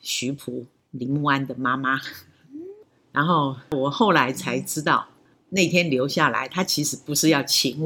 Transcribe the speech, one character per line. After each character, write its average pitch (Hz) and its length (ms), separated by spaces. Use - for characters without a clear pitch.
徐 - 300
璞， 123 340
林 127 200
木 147 140
安 139 220
的 131 100
妈 127 200
妈。 135 240
然 143 120
后 147 320
我 139 200
后 202 220
来 135 200
才 127 260
知 147 240
道， 147 260
那 185 180
天 175 200
留 131 200
下 147 220
来， 120 180
他 185 160
其 - 180
实 - 140
不 - 180
是 156 140
要 143 140
请 131 440